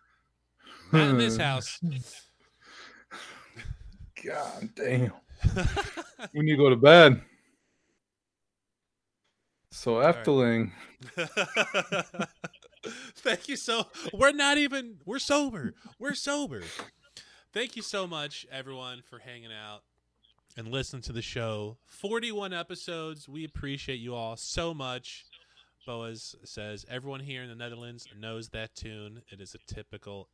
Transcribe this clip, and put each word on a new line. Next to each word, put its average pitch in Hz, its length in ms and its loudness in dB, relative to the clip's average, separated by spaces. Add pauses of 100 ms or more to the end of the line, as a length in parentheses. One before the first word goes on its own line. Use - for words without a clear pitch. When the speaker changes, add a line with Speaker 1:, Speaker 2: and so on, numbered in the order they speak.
(920)
Speaker 1:
Not 151 180 8
in 127 80 6
this 113 180 4
Speaker 2:
Hmm. 165 60 0
Speaker 1:
house. 135 380 -4 (2500)
Speaker 2:
God - 520 -8
damn. 123 360 0 (320)
Speaker 1:
<laughs> - 880 -2
Speaker 2:
We 151 120 0
need 156 80 4
to 147 40 4
go 139 140 10
to 127 60 8
bed. 147 440 12 (2500)
So 117 240 0
Speaker 1:
All 117 60 2
right. 165 120 8 (100)
Speaker 2:
Efteling. 120 460 4 (460)
Speaker 1:
<laughs> 180 1120 -2 (880)
Thank - 320 -2
you 277 80 -6
so, 226 300 -2 (260)
we're 254 180 4
not 285 260 2
even, 262 480 -2
we're 233 140 -8
sober. 262 560 -2 (240)
We're 277 160 -6
sober. 262 480 -6 (920)
Thank 233 220 -6
you 220 80 -12
so 196 240 -6
much, 147 460 -10
everyone, 127 580 -12
for 123 80 -20
hanging 120 340 -18
out 107 300 -16 (760)
and 113 120 -12
listening 131 340 -8
to 139 100 -10
the 117 100 -8
show. 110 540 -6 (100)
Forty-one 208 680 -6
episodes. 165 760 -10
We 156 160 -12
appreciate 139 540 -10
you 120 160 -10
all 113 220 -8
so 170 360 -6
much. 127 520 -10 (640)
Boaz 117 580 -12
says, 107 440 -12
"Everyone 131 320 -10
here 135 220 -12
in 123 60 -14
the 117 80 -16
Netherlands 120 500 -14 (120)
knows 113 320 -12
that 110 260 -10
tune. 107 520 -16
It 98 120 -20
is 92 160 -20
a - 160 -16
typical 101 600 -14